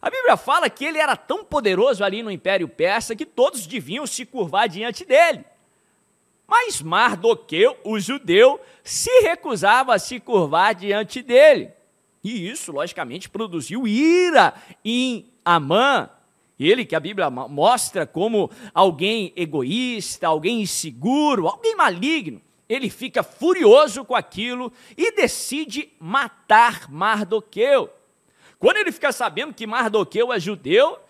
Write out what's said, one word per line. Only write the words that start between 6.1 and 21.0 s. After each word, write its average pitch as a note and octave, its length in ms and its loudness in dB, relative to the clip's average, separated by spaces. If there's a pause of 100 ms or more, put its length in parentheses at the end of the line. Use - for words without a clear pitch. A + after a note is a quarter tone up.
Mas A#4 340 0
Mardoqueu, G3+ 1000 0
o G#3+ 160 -4
judeu, A3+ 600 4 (240)
se - 380 4
recusava B3+ 760 0
a F#3 40 0
se B3 200 -10
curvar F#3 560 2
diante G3+ 460 -6
dele. B3 500 6 (520)
E G3 260 -8
isso, A3+ 220 -14
logicamente, D3+ 580 -8
produziu G3 580 -8
ira D4+ 680 4 (300)
em A#3+ 480 -4 (140)
Amã. F3 640 2 (500)
Ele G3+ 240 2
que D#3+ 120 -6
a D#3+ 40 0
Bíblia F3 300 -4
mo-, B2 180 -10
mostra E3+ 580 -2
como G3+ 460 -2 (220)
alguém F#3+ 600 0
egoísta, F3 920 -6
alguém E3 340 -2
inseguro, G3 840 -2